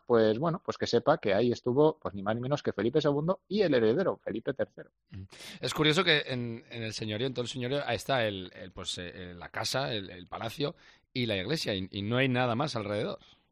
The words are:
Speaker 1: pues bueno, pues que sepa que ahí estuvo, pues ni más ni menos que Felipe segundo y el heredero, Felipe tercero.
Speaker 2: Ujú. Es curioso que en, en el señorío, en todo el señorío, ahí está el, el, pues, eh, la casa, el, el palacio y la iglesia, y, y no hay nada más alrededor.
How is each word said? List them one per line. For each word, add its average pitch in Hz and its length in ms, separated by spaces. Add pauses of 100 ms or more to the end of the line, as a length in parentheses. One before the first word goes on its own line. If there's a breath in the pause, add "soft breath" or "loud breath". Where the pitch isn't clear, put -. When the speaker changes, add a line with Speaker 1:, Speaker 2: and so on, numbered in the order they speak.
Speaker 1:
pues 113 320
bueno, 165 240
pues - 140
que - 100
sepa 160 300
que 104 160
ahí 117 200
estuvo, 139 460
pues 90 160
ni 98 80
más 104 120
ni 120 80
menos 139 200
que 110 120
Felipe 123 260
segundo 151 480
y 208 140
el 165 100
heredero, 120 500
Felipe 110 300
tercero. - 380 (200)
Speaker 2:
Ujú. 95 160 (320 loud breath)
Es 131 140
curioso 156 320
que 160 220
en, 120 420
en 117 140
el 110 100
señorío, 107 340
en 135 60
todo 123 120
el 113 40
señorío, 131 380
ahí 120 100
está 127 300
el, 95 280
el, 92 180
pues, - 260
eh, 90 360
la 85 140
casa, 131 460
el, 98 160
el 90 160
palacio 113 480 (400 soft breath)
y 123 100
la 110 140
iglesia, 113 360
y, 95 160
y 101 120
no 113 160
hay 135 100
nada 123 260
más 143 220
alrededor. 104 440 (320 soft breath)